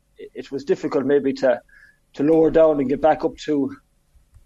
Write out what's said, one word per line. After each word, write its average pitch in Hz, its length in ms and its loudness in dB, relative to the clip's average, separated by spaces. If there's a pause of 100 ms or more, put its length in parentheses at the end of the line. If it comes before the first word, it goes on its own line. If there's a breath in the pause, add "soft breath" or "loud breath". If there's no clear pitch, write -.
(180)
it, - 160 -20
it 127 160 -16
was 139 140 -10
difficult 151 400 -2
maybe 139 300 0
to, 131 260 0 (540 soft breath)
to - 80 -6
lower 160 280 4
down 156 280 4
and 131 120 -2
get 135 100 -2
back 151 240 2
up 147 140 -4
to, 139 360 -4 (720)